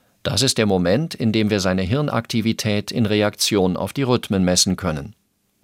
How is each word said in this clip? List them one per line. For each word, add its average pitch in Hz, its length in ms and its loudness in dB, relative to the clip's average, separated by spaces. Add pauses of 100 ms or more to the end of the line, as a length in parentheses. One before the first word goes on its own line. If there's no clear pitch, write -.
(220)
Das 101 200 -2
ist 131 160 0
der 110 80 2
Moment, 101 500 0
in 113 160 0
dem 107 180 2
wir 101 120 0
seine 92 220 0
Hirnaktivität 113 1080 -2
in 110 140 0
Reaktion 104 720 2
auf 95 160 -6
die 139 100 -2
Rhythmen 110 400 0
messen 90 320 2
können. 78 400 -6 (480)